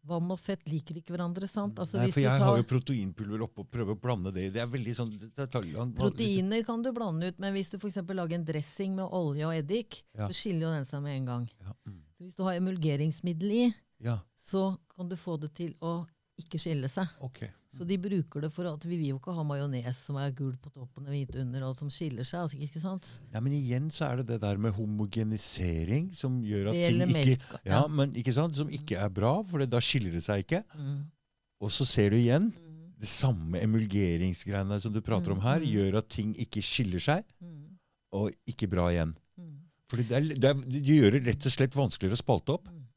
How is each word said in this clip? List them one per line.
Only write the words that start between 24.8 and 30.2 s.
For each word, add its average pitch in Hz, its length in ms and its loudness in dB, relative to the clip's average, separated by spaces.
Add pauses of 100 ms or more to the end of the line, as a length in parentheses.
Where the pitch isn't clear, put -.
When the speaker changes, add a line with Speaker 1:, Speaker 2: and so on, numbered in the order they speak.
Speaker 2:
homogenisering 92 840 0
som 127 300 -2
gjør 104 240 0
at - 80 0
Speaker 1:
Det 170 100 2
Speaker 2:
ting 117 120 4
Speaker 1:
gjelder - 80 4
Speaker 2:
ikke, 147 200 6
Speaker 1:
melk, - 380 2
Speaker 2:
ja, 98 160 6
Speaker 1:
ja. 151 60 6
Speaker 2:
men 143 300 2
ikke 120 160 0
sant, 156 220 2
som 147 140 -2
ikke - 300 -4
er 104 140 2
bra, 120 300 4
for 170 160 -2
det, 135 140 2
da 120 100 6
skiller 104 320 2
det 85 100 -2